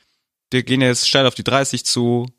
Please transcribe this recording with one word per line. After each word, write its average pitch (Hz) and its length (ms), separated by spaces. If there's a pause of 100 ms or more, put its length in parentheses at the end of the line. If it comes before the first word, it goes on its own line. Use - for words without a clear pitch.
(500)
wir 127 120
gehen 127 180
ja 127 80
jetzt 123 200
steil 135 180
auf 123 80
die 101 100
dreißig 127 400
zu 120 420 (120)